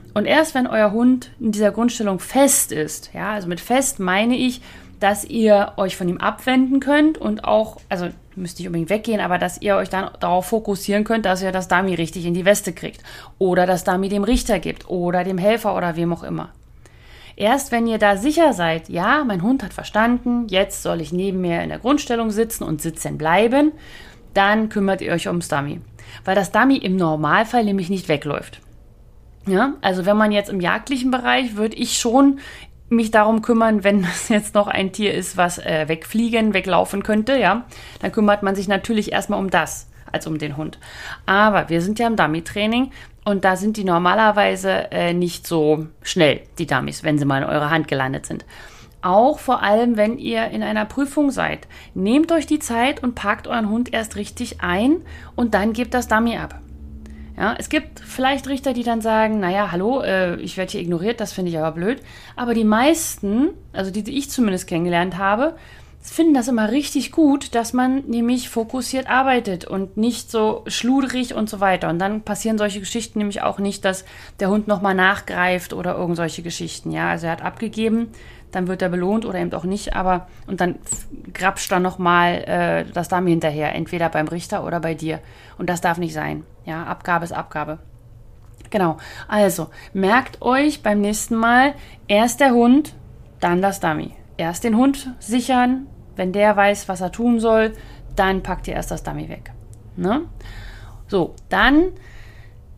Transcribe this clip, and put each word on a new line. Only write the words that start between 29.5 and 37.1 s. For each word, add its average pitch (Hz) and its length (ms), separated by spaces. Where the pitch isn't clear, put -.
also 185 240
wenn 208 120
man 214 140
jetzt 202 180
im 202 100
jagdlichen 220 520
Bereich, 247 440
würde 220 200
ich - 220
schon 277 420
mich 233 220
darum 220 300
kümmern, 226 420
wenn 202 180
<laughs> - 20
das - 260
jetzt 214 260
noch 208 120
ein 190 240
Tier 202 220
ist, 185 240
was, 175 200
äh, 156 300
wegfliegen, 220 640
weglaufen 185 500
könnte, 220 340